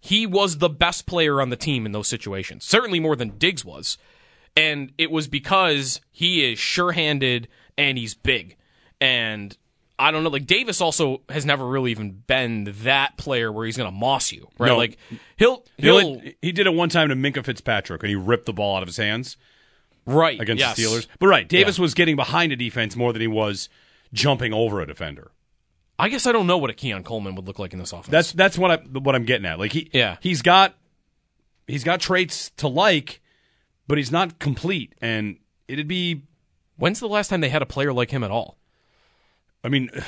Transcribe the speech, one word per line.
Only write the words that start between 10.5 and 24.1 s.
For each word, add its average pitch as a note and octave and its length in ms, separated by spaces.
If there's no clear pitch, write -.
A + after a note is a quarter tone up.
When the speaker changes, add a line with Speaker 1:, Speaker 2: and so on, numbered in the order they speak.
Speaker 1:
also D3+ 480
has C#3+ 160
never C#3+ 220
really B2+ 240
even G#2 340
been A#2+ 380
that C3+ 360
player A#2 340
where A2 160
he's A2+ 100
gonna A2+ 140
moss B2 400
you, - 160
right? A#2+ 120
Speaker 2:
No. B2 80
Speaker 1:
Like, A#2+ 200
he'll, B3 260
Speaker 2:
He C#3+ 140
only, F3 300
Speaker 1:
he'll C3+ 100
Speaker 2:
he F3 100
did F#3+ 140
it F#3 80
one E3+ 160
time D#3+ 200
to C3+ 60
Minkah C3 300
Fitzpatrick, G#2+ 560
and G#2 80
he G2+ 60
ripped G2 320
the A2+ 60
ball G2+ 240
out F#2 40
of F#2 60
his E2+ 100
hands A2 400
Speaker 1:
Right, C#3+ 340
Speaker 2:
against A2+ 200
Speaker 1:
yes. B2 140
Speaker 2:
the A2+ 80
Steelers. A2+ 240
But F#3 80
right, E3 200
Davis F#3+ 300
Speaker 1:
Yeah. F3+ 60
Speaker 2:
was D#3 100
getting E3 220
behind D3+ 360
a C3+ 40
defense A2+ 400
more A#2+ 180
than A2 80
he A2+ 60
was G#2+ 420